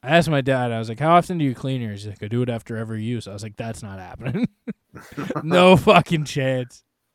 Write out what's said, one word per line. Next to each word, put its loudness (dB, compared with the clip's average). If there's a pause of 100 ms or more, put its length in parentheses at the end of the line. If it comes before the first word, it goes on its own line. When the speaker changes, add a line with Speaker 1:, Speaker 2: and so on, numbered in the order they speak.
Speaker 1:
I 4
asked 4
my 2
dad, 0
I -4
was -6
like, -10
"How 4
often 2
do 0
you 0
clean -6
yours?" -8
He's -10
like, -12
"I -8
do -2
it -2
after -6
every -6
use." -6
I -14
was -12
like, -14
"That's -10
not -14
happening." -8
<laughs> -20 (380)
Speaker 2:
<laughs> -10
Speaker 1:
No 6
fucking 4
chance. -4 (320)